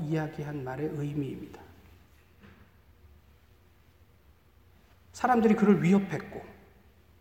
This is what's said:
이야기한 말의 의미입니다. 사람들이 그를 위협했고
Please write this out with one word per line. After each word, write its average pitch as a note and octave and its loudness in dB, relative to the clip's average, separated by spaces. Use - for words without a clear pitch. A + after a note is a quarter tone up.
이야기한 D3 -6
말의 C3+ -6
의미입니다. C#3+ -8
사람들이 A3+ 4
그를 F#3+ 4
위협했고 F3 0